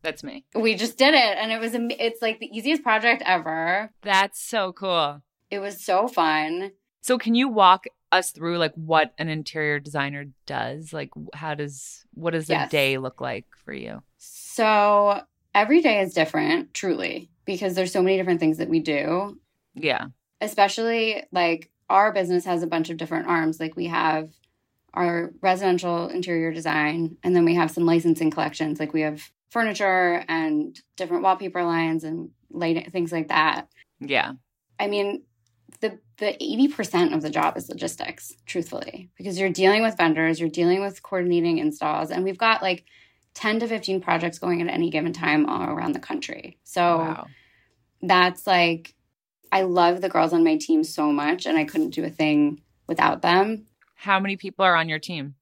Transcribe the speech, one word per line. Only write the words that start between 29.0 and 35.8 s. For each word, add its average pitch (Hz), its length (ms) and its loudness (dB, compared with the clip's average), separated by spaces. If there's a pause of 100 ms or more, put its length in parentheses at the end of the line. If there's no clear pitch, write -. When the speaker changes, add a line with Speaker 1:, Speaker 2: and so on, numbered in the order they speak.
Speaker 2:
have 151 300 -6 (180)
furniture 190 800 0
and 156 500 -2 (200)
different 175 260 -2
wallpaper 185 400 0
lines 165 400 0
and 165 280 -8 (180)
lighting, 165 420 -4
things 170 220 -2
like 160 160 -4
that. 156 400 0 (320)
Speaker 1:
Yeah. 139 320 0 (440)
Speaker 2:
I 208 100 -2
mean, 202 360 -4 (560)
the, 208 200 -6 (180)